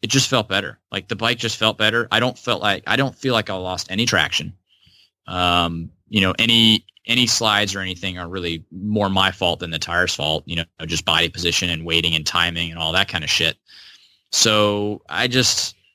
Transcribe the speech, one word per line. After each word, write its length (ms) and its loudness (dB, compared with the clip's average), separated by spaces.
it 60 -4
just 240 2
felt 180 2
better. 320 -2
Like, 180 -6
the 80 -4
bike 200 0
just 220 -6
felt 180 2
better. 340 2
I 100 4
don't 180 0
felt 240 -2
like, 240 0
I 100 0
don't 180 0
feel 200 -2
like 160 0
I 40 -4
lost 360 -6
any 160 0
traction. 480 0
Um, 640 0
you 140 2
know, 160 2
any, 480 4
any 200 2
slides 480 0
or 60 -6
anything 360 -8
are 100 -10
really 460 -6
more 380 0
my 200 4
fault 300 -2
than 100 -8
the 80 -6
tire's 360 0
fault, 320 -2
you 100 -6
know, 80 -4
just 180 -4
body 240 2
position 400 -2
and 160 -4
weighting 300 0
and 100 -2
timing 460 -2
and 80 -12
all 140 -4
that 160 0
kind 140 -6
of 60 -8
shit. 300 0
So 760 2
I 220 -2
just 480 0